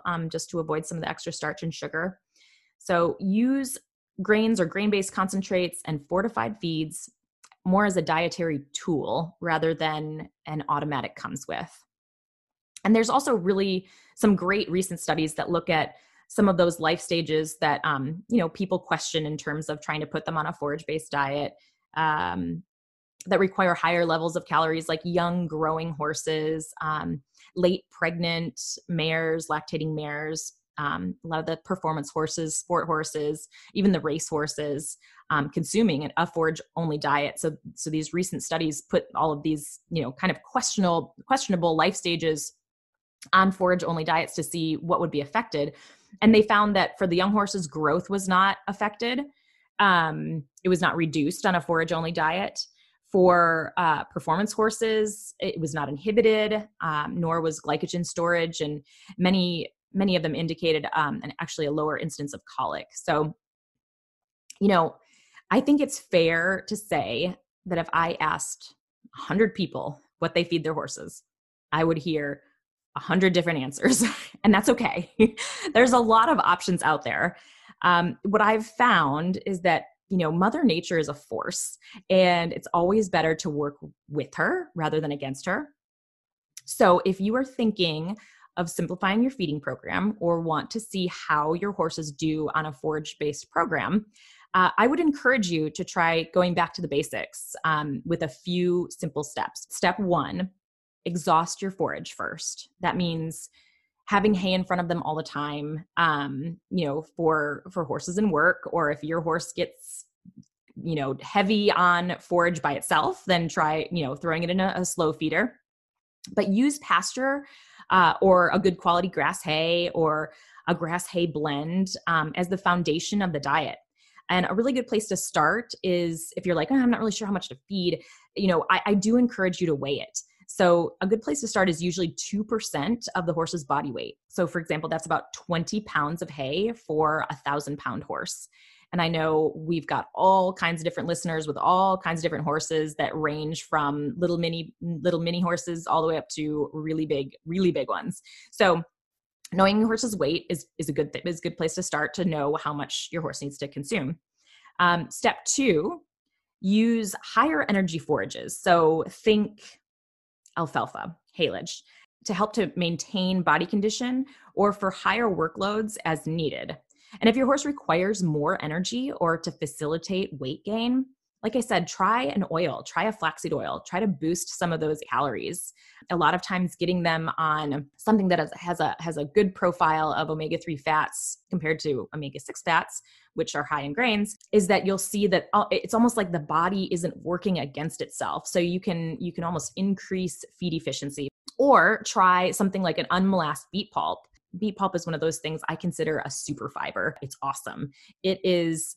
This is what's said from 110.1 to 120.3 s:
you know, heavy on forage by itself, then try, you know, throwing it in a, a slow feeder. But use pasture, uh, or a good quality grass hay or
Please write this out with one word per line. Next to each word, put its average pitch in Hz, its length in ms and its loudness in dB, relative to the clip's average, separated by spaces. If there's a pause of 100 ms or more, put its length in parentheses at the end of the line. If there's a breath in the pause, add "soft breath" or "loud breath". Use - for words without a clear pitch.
you 165 120 -4
know, 135 260 -2
heavy 208 500 2
on 175 480 4
forage 175 420 2
by 147 120 0
itself, 156 520 0
then 170 240 2
try, 156 420 0
you 165 140 -2
know, 131 100 -4
throwing 165 280 -2
it 170 80 -4
in 185 80 2
a, 190 160 2
a 180 100 -2
slow 160 260 0
feeder. 160 440 0 (800)
But 202 160 2
use 262 300 4
pasture, 262 640 0 (440 loud breath)
uh, 180 320 6
or 180 320 6
a 190 60 4
good 180 180 0
quality 175 300 2
grass 160 360 -2
hay 170 520 0
or 156 380 0 (340 loud breath)